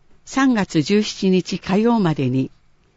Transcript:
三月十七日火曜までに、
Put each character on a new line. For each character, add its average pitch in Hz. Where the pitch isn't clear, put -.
三 262
月 180
十 208
七 -
日 180
火 185
曜 226
ま 165
で 139
に、 127